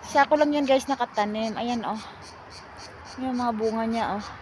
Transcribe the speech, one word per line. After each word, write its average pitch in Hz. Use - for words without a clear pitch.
Sako 285
lang 294
yan, 285
guys, 262
nakatanim. 220
Ayan, 240
oh. 214
Yung 247
mga 240
bunga 226
niya, 214
oh. 208